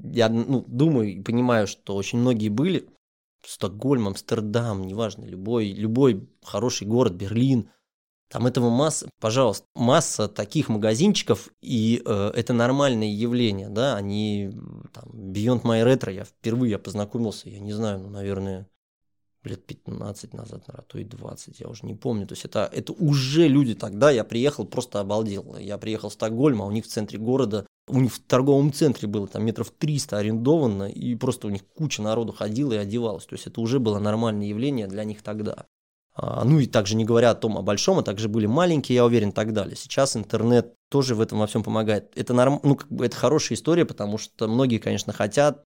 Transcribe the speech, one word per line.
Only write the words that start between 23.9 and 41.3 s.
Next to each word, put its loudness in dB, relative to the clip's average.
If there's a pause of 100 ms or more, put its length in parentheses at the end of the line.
я 4
приехал, 0
просто -6
обалдел. -4
Я -10
приехал -6
в -14
Стокгольм, 2
а -4
у -4
них -4
в -18
центре -6
города, 0 (220)
у 0
них 2
в -12
торговом 4
центре 2
было -4
там -4
метров -2
триста -4
арендовано, 0
и -4
просто -4
у -4
них -6
куча -6
народу -2
ходила -2
и 0
одевалась. -4
То -16
есть -12
это -6
уже 2
было 0
нормальное 0
явление -2
для -8
них -10
тогда. -8 (480)
А, -4
ну 6
и 4
также 0
не 2
говоря 6
о 4
том, -2
о -4
большом, 2
а 0
также -4
были 0
маленькие, 2
я 8
уверен, 4
и -6
так -2
далее. -4
Сейчас -2
интернет 2 (140)
тоже 2
в 2
этом 0